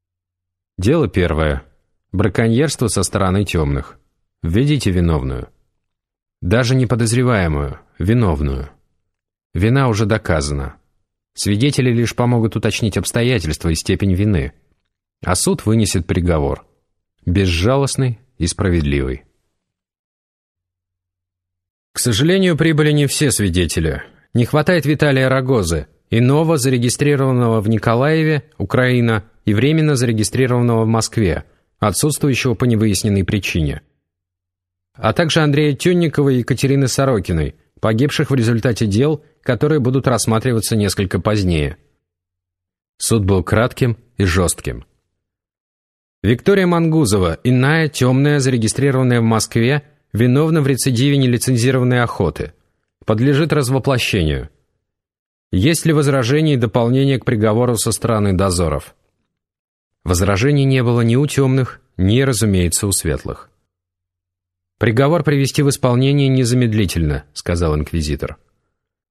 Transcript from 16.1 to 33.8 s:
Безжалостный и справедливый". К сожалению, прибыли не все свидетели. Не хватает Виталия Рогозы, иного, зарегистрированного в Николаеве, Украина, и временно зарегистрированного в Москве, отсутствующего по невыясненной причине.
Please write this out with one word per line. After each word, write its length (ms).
Безжалостный 920
и 80
справедливый". 800
К 60
сожалению, 580
прибыли 340
не 140
все 240
свидетели. 720
Не 120
хватает 420
Виталия 420
Рогозы, 580
иного, 480
зарегистрированного 1040
в 80
Николаеве, 880
Украина, 680
и 80
временно 420
зарегистрированного 880
в 20
Москве, 560
отсутствующего 800
по 100
невыясненной 600
причине. 580